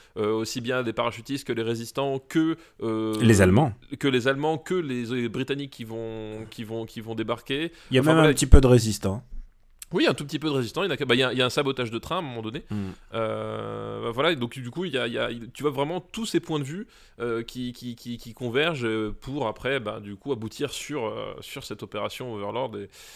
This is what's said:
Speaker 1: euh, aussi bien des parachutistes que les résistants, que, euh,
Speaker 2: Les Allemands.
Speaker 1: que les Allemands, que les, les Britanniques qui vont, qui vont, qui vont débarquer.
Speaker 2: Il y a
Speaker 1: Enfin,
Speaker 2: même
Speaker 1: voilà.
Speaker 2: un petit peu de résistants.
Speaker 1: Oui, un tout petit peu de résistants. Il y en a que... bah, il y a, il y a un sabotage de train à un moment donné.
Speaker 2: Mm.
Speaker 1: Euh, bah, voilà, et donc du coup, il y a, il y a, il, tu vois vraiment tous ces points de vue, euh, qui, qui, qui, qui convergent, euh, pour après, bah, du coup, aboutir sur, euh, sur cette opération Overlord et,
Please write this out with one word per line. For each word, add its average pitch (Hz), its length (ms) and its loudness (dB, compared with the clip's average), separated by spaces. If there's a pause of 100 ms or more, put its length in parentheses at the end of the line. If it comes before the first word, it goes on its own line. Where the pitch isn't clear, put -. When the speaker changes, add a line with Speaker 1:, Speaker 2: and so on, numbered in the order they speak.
(180)
Speaker 1:
euh, 107 160 2
aussi 113 260 -2
bien 127 220 0
des 117 100 -2
parachutistes 117 560 -4
que 120 60 -2
les 113 100 0
résistants, 117 540 -2
que, 160 400 2 (240)
euh, 110 400 0
Speaker 2:
Les 113 200 8
Allemands. 101 320 6 (260)
Speaker 1:
que 143 80 0
les 127 200 2
Allemands, 147 300 0
que 160 160 -6
les, 131 320 -2
les 120 240 -2
Britanniques 135 420 -4
qui - 120 -14
vont, 110 680 -8
qui 120 140 -12
vont, 113 220 -6
qui - 140 -12
vont 113 140 -10
débarquer. 117 580 -4 (200)
Speaker 2:
Il 127 40 2
y 127 40 10
a - 20 6
Speaker 1:
Enfin, 151 80 6
Speaker 2:
même 160 80 8
Speaker 1:
voilà. 156 140 8
Speaker 2:
un - 20 4
petit 131 140 2
peu - 120 12
de 131 80 8
résistants. 110 560 4 (680)
Speaker 1:
Oui, 254 160 2
un 165 80 2
tout 151 100 -8
petit 143 140 -6
peu 151 80 -4
de 147 60 0
résistants. 131 280 -2
Il 147 60 0
y - 20 -2
en 143 40 0
a 123 40 -4
que... 143 60 -4
bah, 123 100 4
il 123 60 4
y 131 40 4
a, 127 80 2
il 123 60 -2
y 127 60 4
a - 20 4
un 123 60 2
sabotage 127 400 0
de 113 80 -4
train 160 160 -6
à 185 40 -2
un - 40 -4
moment 120 180 -8
donné. 110 300 -8
Speaker 2:
Mm. 104 40 -4 (380)
Speaker 1:
Euh, 110 880 -6
bah, 117 80 -4
voilà, 139 200 2
et 165 40 0
donc 120 220 -4
du 123 140 -10
coup, 170 140 -6
il 160 60 -6
y 131 60 -2
a, 120 100 0
il 120 60 -4
y 120 60 -2
a, 117 120 0
il, 117 200 -10
tu - 100 -14
vois 143 100 2
vraiment 147 300 -2
tous - 240 -8
ces 180 140 0
points 156 200 -2
de 143 40 -2
vue, 165 240 -8 (320)
euh, 117 240 -2
qui, 123 280 -8
qui, 120 240 -12
qui, 120 220 -10
qui 117 160 -16
convergent, 131 520 -2
euh, 110 360 -2
pour 135 260 -4
après, 131 320 -2
bah, 107 220 -6
du 101 140 -12
coup, 139 180 -8
aboutir 110 400 -4
sur, 139 320 -6
euh, 107 340 -6
sur - 240 -14
cette 110 200 -10
opération 110 500 -6
Overlord 107 440 -4
et, 101 120 -10 (260)